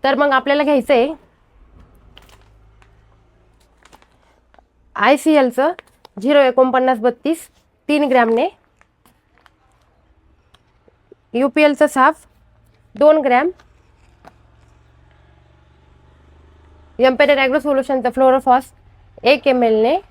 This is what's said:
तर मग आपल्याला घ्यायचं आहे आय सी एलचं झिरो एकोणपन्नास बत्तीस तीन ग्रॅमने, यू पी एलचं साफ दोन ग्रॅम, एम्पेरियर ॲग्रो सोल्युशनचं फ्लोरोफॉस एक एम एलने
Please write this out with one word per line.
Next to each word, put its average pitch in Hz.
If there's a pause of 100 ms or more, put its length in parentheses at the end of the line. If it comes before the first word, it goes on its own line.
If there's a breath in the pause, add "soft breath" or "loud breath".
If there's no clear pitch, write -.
तर 269
मग 285
आपल्याला 277
घ्यायचं 285
आहे 262 (3750)
आय 262
सी 311
एलचं 269 (520)
झिरो 285
एकोणपन्नास 254
बत्तीस 247 (400)
तीन 294
ग्रॅमने, 247 (2750)
यू 254
पी 302
एलचं 294
साफ 294 (800)
दोन 302
ग्रॅम, 269 (3500)
एम्पेरियर 269
ॲग्रो 269
सोल्युशनचं 262
फ्लोरोफॉस 262 (600)
एक 285
एम 254
एलने 226 (140)